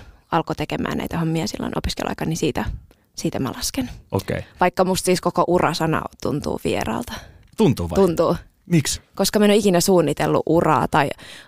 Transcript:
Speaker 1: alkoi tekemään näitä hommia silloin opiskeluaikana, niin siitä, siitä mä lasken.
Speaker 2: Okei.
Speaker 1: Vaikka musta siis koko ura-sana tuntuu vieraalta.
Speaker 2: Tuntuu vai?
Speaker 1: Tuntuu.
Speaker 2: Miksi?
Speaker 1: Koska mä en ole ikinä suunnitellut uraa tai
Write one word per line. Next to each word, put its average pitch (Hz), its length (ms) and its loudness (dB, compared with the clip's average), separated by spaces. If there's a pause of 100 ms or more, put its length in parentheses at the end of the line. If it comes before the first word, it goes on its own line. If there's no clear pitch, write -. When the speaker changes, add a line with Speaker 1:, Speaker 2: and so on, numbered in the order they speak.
(320)
Speaker 1:
alkoi 160 240 -2
tekemään - 420 -4
näitä - 200 -6
hommia 160 280 -2
silloin - 320 -6
opiskeluaikana, - 500 -6
niin 160 80 -2
siitä, - 280 -2 (520)
siitä - 220 -6
mä 131 180 -4
lasken. - 340 -6 (220)
Speaker 2:
Okei. 92 280 -4 (200)
Speaker 1:
Vaikka 185 240 2
musta 185 220 0
siis 180 140 2
koko 175 260 0
ura-sana 160 560 0 (200)
tuntuu - 420 -4
vieraalta. - 480 -4 (440)
Speaker 2:
Tuntuu 107 340 2
vai? 160 60 -2
Speaker 1:
Tuntuu. 170 400 2 (300)
Speaker 2:
Miksi? - 340 0 (140)
Speaker 1:
Koska 196 240 0
mä 214 60 6
en 208 60 6
ole 202 60 6
ikinä 196 240 4
suunnitellut 156 680 2
uraa 160 420 4
tai 143 220 2 (360)